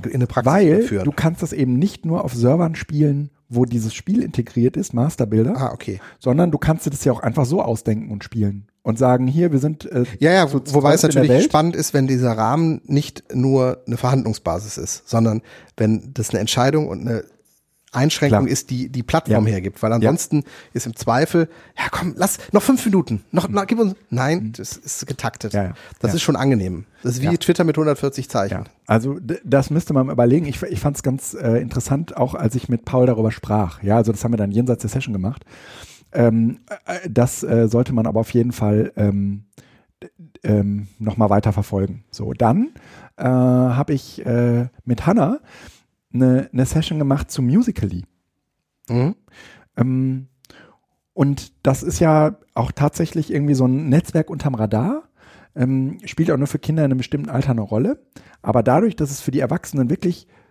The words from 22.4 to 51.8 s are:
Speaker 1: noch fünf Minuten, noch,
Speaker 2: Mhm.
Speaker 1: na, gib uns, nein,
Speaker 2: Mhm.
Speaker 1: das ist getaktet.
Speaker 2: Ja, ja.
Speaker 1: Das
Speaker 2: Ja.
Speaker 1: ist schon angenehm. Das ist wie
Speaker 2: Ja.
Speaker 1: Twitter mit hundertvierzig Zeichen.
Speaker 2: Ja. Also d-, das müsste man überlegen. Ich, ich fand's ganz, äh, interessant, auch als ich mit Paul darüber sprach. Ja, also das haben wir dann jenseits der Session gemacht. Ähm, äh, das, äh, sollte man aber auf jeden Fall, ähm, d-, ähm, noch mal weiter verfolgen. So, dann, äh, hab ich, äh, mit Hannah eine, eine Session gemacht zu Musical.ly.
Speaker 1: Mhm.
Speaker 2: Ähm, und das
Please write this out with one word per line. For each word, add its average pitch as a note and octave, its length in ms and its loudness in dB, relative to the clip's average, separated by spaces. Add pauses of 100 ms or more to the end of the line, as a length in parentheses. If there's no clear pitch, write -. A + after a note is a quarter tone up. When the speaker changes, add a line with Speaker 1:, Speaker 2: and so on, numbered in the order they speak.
Speaker 1:
noch G3+ 100 4
fünf C4 240 2
Minuten, F3 460 0
noch, F3+ 160 0
Speaker 2:
Mhm. G2+ 80 -4
Speaker 1:
na, G3 100 0
gib A3+ 140 0
uns, G3 160 0 (140)
nein, C#3 340 0
Speaker 2:
Mhm. G#3+ 80 -8
Speaker 1:
das - 240 -12
ist - 320 -12
getaktet. - 460 -8
Speaker 2:
Ja, G#2 100 0
ja. F#2 100 -6 (280)
Speaker 1:
Das G#2+ 100 0
Speaker 2:
Ja. F2+ 40 0
Speaker 1:
ist F2 60 -2
schon F#3 140 0
angenehm. F#2+ 500 0 (160)
Das B2 120 -2
ist B2+ 80 -6
wie C#3+ 60 0
Speaker 2:
Ja. E3+ 100 2
Speaker 1:
Twitter F3 260 2
mit D#3 140 0
hundertvierzig C#3 520 -2
Zeichen. G2 260 -2
Speaker 2:
Ja. G2 80 -6 (240)
Also A#2 320 0
d-, D#3+ 260 -8
das C#3 240 2
müsste D#3 240 0
man C3 160 2
überlegen. B2+ 380 4
Ich, C3+ 160 -6
ich - 180 -6
fand's C#3+ 200 -2
ganz, C3+ 320 -4
äh, A#2+ 280 0
interessant, - 560 -4
auch C3+ 180 0
als A#2+ 200 -2
ich - 120 -8
mit A#2+ 160 -2
Paul B2+ 240 2
darüber A2 240 2
sprach. G#2 500 -4
Ja, G2+ 140 2
also A2+ 160 4
das G2+ 120 -4
haben A#2 100 -2
wir A2+ 40 0
dann G2+ 140 -2
jenseits A#2+ 300 0
der G#2+ 80 -6
Session A#2 240 -4
gemacht. G2 320 -6 (640)
Ähm, A2+ 480 2 (260)
äh, - 240 -8
das, A#2+ 320 0
äh, A2+ 280 2
sollte A#2+ 240 0
man A2+ 120 0
aber A2 140 -2
auf A2+ 120 -4
jeden A#2+ 200 2
Fall, G#2+ 460 0
ähm, G2+ 480 -2 (580)
d-, - 60 -20 (340)
ähm, G2+ 440 0 (120)
noch G#2+ 160 -4
mal G#2+ 140 2
weiter G2+ 240 2
verfolgen. G2 580 -4
So, - 220 -8
dann, F3+ 380 0 (440)
äh, - 80 -12
hab B2+ 640 2
ich, - 360 -6
äh, A#2+ 420 0 (160)
mit B2 240 -2
Hannah F#3 320 2 (720)
eine, B2+ 400 2
eine C3 120 2
Session D#3+ 340 -2
gemacht C#3 300 0
zu - 140 -4
Musical.ly. B2 640 0 (840)
Speaker 1:
Mhm. B2+ 240 2 (640)
Speaker 2:
Ähm, C3 520 -2 (840)
und C#3+ 400 -2 (100)
das C3+ 200 0